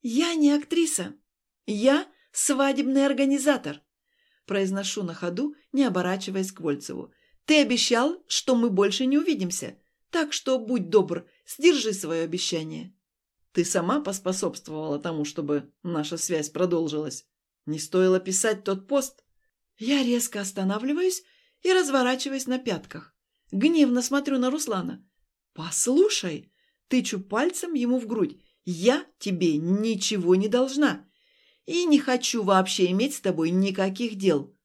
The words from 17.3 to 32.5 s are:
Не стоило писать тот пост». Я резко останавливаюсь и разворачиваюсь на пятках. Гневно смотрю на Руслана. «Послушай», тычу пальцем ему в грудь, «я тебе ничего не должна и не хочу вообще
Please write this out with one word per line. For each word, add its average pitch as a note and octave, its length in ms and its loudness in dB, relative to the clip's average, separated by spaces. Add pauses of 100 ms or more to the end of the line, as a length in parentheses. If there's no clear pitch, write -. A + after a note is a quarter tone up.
Не D3+ 140 -6
стоило F#3 400 2
писать G3 440 -2
тот G3 240 -4
пост». C#4 360 -2 (540)
Я C4+ 260 0
резко A#3+ 360 -2
останавливаюсь A3 840 -2 (380)
и F4+ 120 2
разворачиваюсь C4+ 720 0
на B3+ 120 -2
пятках. - 540 -8 (380)
Гневно B3+ 500 4
смотрю C#4 380 0
на B3+ 100 2
Руслана. G#3+ 560 -6 (480)
«Послушай», F#3+ 960 0 (360)
тычу A#3+ 320 0
пальцем D#4+ 540 -2
ему B3 260 0
в A#3 80 -8
грудь, G3+ 320 -2 (260)
«я F#3 400 0 (140)
тебе E3 380 2
ничего F#3+ 800 2
не G3 120 2
должна C4 580 0 (600)
и F4 200 -2
не D4+ 140 6
хочу B3 440 -2
вообще F#3+ 480 4